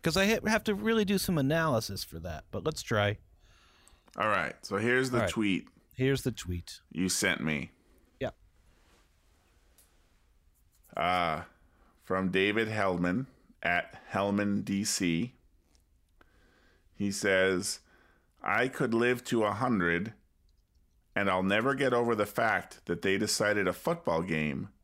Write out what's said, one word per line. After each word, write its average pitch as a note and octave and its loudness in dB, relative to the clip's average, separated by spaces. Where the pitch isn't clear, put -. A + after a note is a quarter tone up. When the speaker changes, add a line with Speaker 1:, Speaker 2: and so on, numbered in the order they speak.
Speaker 1:
'Cause D#3+ 0
I G3 4
ha-, G#3+ 2
have G#3+ 2
to G#3 0
really G#3+ 2
do G3 2
some F3+ 0
analysis C#3 0
for - -12
that, E2 -8
but F#2+ -8
let's D#3 -4
try. G#2 0
Speaker 2:
All G#2+ 2
right. F2+ 0
So G2+ -4
here's B2 2
the B2 0
Speaker 1:
All A#2 2
right. F#2 0
Speaker 2:
tweet G2+ 0
Speaker 1:
Here's C3+ 0
the B2 -2
tweet. - -10
Speaker 2:
you F#2 -2
sent F2+ 0
me. D2 -4
Speaker 1:
Yeah. B2 -6
Speaker 2:
Uh, F2 0
from F#2+ -2
David G2+ 2
Hellman G2 0
at - -2
Hellman G2+ -2
D G2 -2
C. F#2 -2
He G2+ -2
says, F#2+ 2
"I A#2 0
could C3 -2
live A#2+ 2
to A#2 2
a G2+ 2
hundred, G2+ 0
and G2 0
I'll F#2 2
never A2 2
get C3 0
over A#2+ 2
the G#2 0
fact - -2
that E2+ -4
they G2 2
decided G#2 0
a F2+ 0
football F2+ -2
game D#2 -4